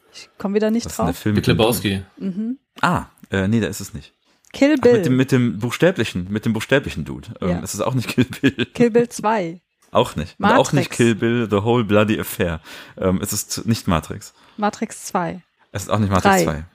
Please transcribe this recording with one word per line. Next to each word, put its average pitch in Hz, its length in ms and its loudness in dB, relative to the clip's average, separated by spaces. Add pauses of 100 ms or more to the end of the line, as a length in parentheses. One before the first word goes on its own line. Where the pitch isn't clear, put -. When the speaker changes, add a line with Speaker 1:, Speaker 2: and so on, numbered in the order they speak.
(140)
Speaker 1:
Ich - 240 -20
komme 196 160 -4
wieder 214 160 2
nicht 233 160 0
Speaker 2:
Was - 60 -12
ist - 60 -10
denn 226 80 0
der - 60 -2
Speaker 1:
drauf. - 100 -8
Speaker 2:
Film 107 120 0
Speaker 3:
Big 98 80 4
Speaker 2:
mit - 60 -2
dem - 100 4
Speaker 3:
Lebowski. 107 440 2 (140)
Speaker 2:
Dude? 190 140 -6
Speaker 1:
Mhm. 220 280 -6 (220)
Speaker 2:
Ah, 156 260 0 (240)
äh, 95 180 0
nee, 113 120 2
der 92 80 0
ist 98 120 -8
es 101 120 -12
nicht. - 220 -16 (380)
Speaker 1:
Kill 285 260 4
Speaker 2:
Ach, 240 40 -4
Speaker 1:
Bill. 240 120 6
Speaker 2:
mit 202 120 2
dem, 127 100 2
mit 127 160 2
dem 120 260 2
buchstäblichen, 117 720 0
mit 107 160 -4
dem 113 80 0
buchstäblichen 120 500 -2
Dude. 71 380 -12
Ähm, 92 80 -2
Speaker 1:
Ja. 87 120 0
Speaker 2:
es - 120 -10
ist 101 80 -4
auch 123 100 0
nicht 127 160 -2
Kill 127 160 2
Bill. 120 480 0
Speaker 1:
Kill 240 180 2
Bill 233 200 2
zwei. 208 500 -4 (300)
Speaker 2:
Auch 110 260 0
nicht. - 220 -8
Und - 80 -2
auch 208 260 4
nicht 139 180 0
Speaker 1:
Matrix. - 60 -12
Speaker 2:
Kill 117 180 4
Bill, 117 360 0
The 104 120 2
Whole 117 220 2
Bloody 104 340 2
Affair. 85 420 -4 (380)
Ähm, 92 240 0
es 101 100 -6
ist - 340 -6
nicht - 220 -2
Matrix. 92 440 -4 (240)
Speaker 1:
Matrix - 480 -6
zwei. 175 380 -6 (300)
Speaker 2:
Es 98 120 -6
ist - 60 -12
auch 107 80 2
nicht 101 120 2
Matrix 95 260 4
Speaker 1:
Drei. 87 80 2
Speaker 2:
zwei. 80 200 -4 (100)